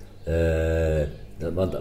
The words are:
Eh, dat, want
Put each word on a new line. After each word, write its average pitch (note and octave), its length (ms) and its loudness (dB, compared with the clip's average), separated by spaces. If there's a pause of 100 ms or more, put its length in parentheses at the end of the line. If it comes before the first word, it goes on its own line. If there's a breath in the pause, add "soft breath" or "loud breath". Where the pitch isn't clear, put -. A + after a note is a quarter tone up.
(240 soft breath)
Eh, D#2+ 100 -2 (1040)
dat, E2 160 -4
want F#2 280 0